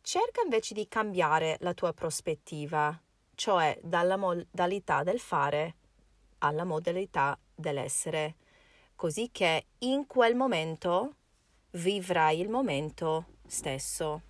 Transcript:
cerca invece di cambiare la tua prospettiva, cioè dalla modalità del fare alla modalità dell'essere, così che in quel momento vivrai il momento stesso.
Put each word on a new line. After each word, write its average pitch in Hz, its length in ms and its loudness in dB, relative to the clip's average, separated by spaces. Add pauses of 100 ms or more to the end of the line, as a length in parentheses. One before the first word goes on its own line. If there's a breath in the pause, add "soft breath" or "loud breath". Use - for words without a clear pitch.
cerca 480 400 -2
invece 233 320 0
di 214 140 -6
cambiare 170 720 2
la 175 140 -2
tua 175 200 0
prospettiva, 156 1040 -2 (380)
cioè 175 460 2
dalla 175 360 2
modalità 180 840 0
del 190 180 0
fare 151 560 0 (640)
alla 151 240 0
modalità 170 760 0 (180)
dell'essere, 156 800 -4 (600 soft breath)
così 214 360 -2
che 165 340 2 (140)
in 269 260 0
quel 240 300 4
momento 185 800 0 (560)
vivrai 175 680 2
il 202 100 -2
momento 160 760 -2 (220)
stesso. 151 840 -4